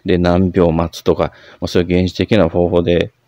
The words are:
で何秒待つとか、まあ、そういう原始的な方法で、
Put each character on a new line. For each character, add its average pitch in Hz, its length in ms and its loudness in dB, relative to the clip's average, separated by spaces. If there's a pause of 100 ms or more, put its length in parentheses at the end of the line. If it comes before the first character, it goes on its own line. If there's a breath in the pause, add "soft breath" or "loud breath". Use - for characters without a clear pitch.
で 90 140 0
何 87 320 2
秒 87 200 2
待 82 300 -4
つ - 20 -20
と 87 120 0
か、 78 180 -4 (280 loud breath)
ま 90 60 -6
あ、 - 20 -12
そ 95 120 0
う - 20 2
い 82 40 -6
う - 20 -6
原 90 200 0
始 - 80 -10
的 104 220 0
な 85 100 2
方 87 200 0
法 87 140 0
で、 85 280 0 (180)